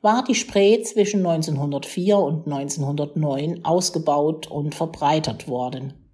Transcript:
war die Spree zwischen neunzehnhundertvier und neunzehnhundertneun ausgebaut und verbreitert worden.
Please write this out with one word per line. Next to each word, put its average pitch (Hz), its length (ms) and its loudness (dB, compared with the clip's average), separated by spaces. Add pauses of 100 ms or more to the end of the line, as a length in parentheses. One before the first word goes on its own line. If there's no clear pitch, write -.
war 226 220 4
die 254 100 0
Spree 208 480 4
zwischen 202 400 0
neunzehnhundertvier 160 960 0
und 160 300 0
neunzehnhundertneun 147 1160 -4
ausgebaut 160 880 0
und 147 240 -6
verbreitert 156 760 -2
worden. 127 560 -6 (100)